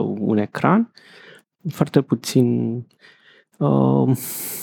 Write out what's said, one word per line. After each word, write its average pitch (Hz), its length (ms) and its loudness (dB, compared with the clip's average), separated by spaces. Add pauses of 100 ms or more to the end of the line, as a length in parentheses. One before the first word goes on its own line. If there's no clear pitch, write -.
(200)
un 110 160 0
ecran. 165 560 0 (760)
Foarte - 340 0
puțin... 120 720 0 (840)
Uh, 135 580 2 (460)